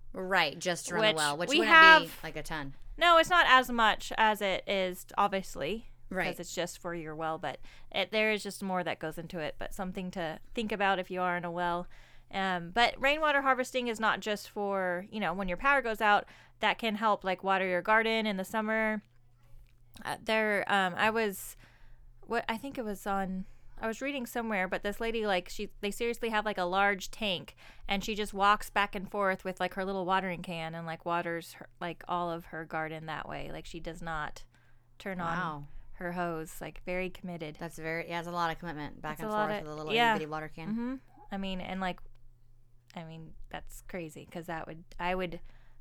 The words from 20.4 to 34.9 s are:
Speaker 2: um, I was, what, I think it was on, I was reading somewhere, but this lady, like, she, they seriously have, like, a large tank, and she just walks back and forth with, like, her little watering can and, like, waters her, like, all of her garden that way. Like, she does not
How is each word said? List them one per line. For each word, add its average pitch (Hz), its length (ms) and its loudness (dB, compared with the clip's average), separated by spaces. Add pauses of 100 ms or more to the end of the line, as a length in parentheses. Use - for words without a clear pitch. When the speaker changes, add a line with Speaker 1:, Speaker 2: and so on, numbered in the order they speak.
Speaker 2:
um, 190 260 4
I 214 120 4
was, 214 460 -2 (640)
what, 233 280 -2
I 220 80 -2
think 277 200 -10
it 233 80 -6
was 208 220 -6
on, 190 380 -2 (340)
I 220 80 -2
was 220 140 -4
reading 269 240 -4
somewhere, 220 420 -2
but 185 160 -2
this 202 160 -2
lady, 226 260 0
like, 185 240 2
she, 202 200 -6 (120)
they 202 100 -2
seriously 233 380 -2
have, 214 160 0
like, 208 120 -2
a 185 80 0
large 196 460 2
tank, 185 440 -4 (320)
and 196 160 0
she 220 120 -2
just 208 180 -4
walks 202 360 4
back 202 260 2
and 190 140 -6
forth 196 360 0
with, 185 140 -4
like, 180 160 -2
her 190 100 -2
little 190 200 -2
watering 185 360 0
can 165 340 -6
and, 170 100 -8
like, 165 200 -8
waters 170 480 -2
her, - 160 -16 (100)
like, 170 280 -8
all 175 240 -2
of 170 160 -6
her 160 180 -8
garden 156 400 -6
that 151 220 -6
way. 143 240 -8
Like, 160 140 -10
she 170 140 -10
does 165 220 -10
not 160 420 -6 (560)